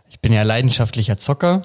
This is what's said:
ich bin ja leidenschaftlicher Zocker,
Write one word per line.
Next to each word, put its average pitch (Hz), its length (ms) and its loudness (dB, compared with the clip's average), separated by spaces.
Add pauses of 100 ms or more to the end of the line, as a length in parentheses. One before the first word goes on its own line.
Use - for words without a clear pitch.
ich - 140 -20
bin - 100 0
ja 110 120 4
leidenschaftlicher 113 760 0
Zocker, 175 480 -2